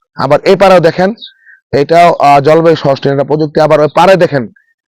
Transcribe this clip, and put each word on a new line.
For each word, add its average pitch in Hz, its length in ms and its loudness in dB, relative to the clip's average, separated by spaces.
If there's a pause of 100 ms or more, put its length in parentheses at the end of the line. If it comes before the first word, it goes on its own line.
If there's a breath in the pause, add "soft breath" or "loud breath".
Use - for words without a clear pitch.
(160)
আবার 139 280 -2
এই 190 120 2
পারেও 190 240 2
দেখেন, 180 340 -2 (580 loud breath)
এটাও, 165 420 0
আহ, 143 260 2
জলবায়ু 160 360 2
সহনশীল 143 360 -4
একটা 139 120 -2
প্রযুক্তি। 151 360 -4
আবার 151 200 0
ওই 151 160 0
পারে 180 200 2
দেখেন, 143 320 -2 (420)